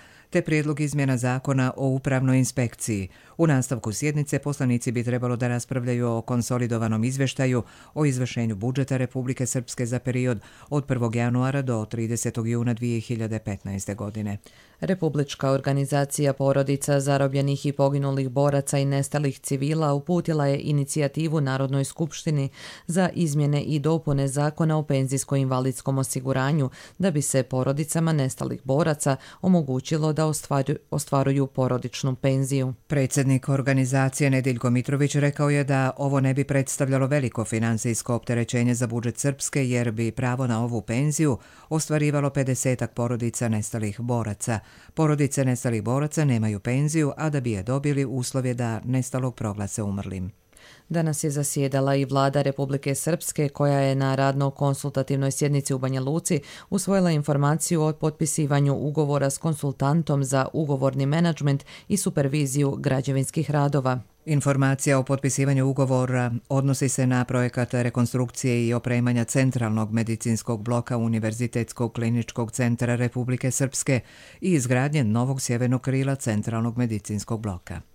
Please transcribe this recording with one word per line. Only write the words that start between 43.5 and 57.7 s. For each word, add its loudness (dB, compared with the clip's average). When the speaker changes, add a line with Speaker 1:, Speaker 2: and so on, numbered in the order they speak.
Speaker 1:
boraca. -2
Porodice 2
nestalih 0
boraca 0
nemaju 2
penziju, 0
a -2
da 0
bi -2
je -2
dobili, 0
uslov -4
je 0
da -2
nestalog -2
proglase -4
umrlim. -6
Speaker 2:
Danas 0
je 0
zasjedala 0
i 2
Vlada 2
Republike -2
Srpske, -2
koja 2
je 2
na 2
radno-konsultativnoj 0
sjednici 0
u 0
Banja -2
Luci 0
usvojila 2
informaciju 2